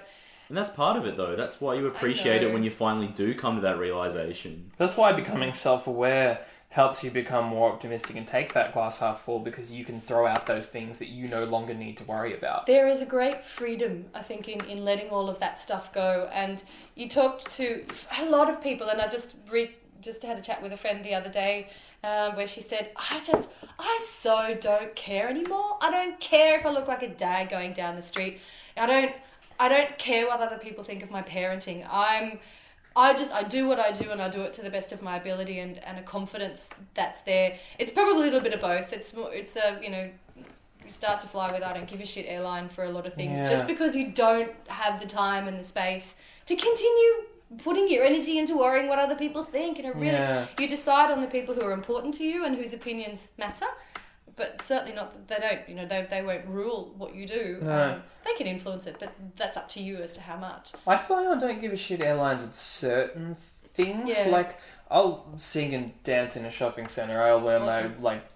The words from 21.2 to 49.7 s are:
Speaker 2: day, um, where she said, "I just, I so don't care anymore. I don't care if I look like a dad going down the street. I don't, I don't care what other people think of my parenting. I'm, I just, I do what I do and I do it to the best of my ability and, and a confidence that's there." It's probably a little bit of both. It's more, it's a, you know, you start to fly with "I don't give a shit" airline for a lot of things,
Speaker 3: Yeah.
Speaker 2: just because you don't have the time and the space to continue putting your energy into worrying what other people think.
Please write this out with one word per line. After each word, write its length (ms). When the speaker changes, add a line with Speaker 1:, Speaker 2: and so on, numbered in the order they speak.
Speaker 2:
day, 380
um, 320
where 100
she 140
said, 360
"I 280
just, 260
I 240
so 580
don't 340
care 360
anymore. 500
I 100
don't 300
care 380
if 80
I 40
look 160
like 160
a 60
dad 400
going 240
down 240
the 60
street. 380
I 80
don't, 280
I 120
don't 260
care 300
what 160
other 160
people 260
think 180
of 80
my 120
parenting. 680
I'm, 500
I 180
just, 180
I 120
do 240
what 100
I 140
do 180
and 100
I 80
do 140
it 120
to 80
the 80
best 200
of 120
my 140
ability 440
and, 240
and 140
a 40
confidence 680
that's 280
there." 360
It's 140
probably 300
a 80
little 100
bit 140
of 60
both. 320
It's 220
more, 180
it's 240
a, 260
you 80
know, 200
you 540
start 300
to 80
fly 240
with 120
"I 80
don't 160
give 120
a 60
shit" 200
airline 420
for 160
a 60
lot 160
of 80
things, 260
Speaker 3:
Yeah. 100
Speaker 2:
just 160
because 300
you 160
don't 400
have 320
the 60
time 420
and 100
the 60
space 520
to 100
continue 680
putting 240
your 160
energy 320
into 220
worrying 300
what 100
other 180
people 280
think. 340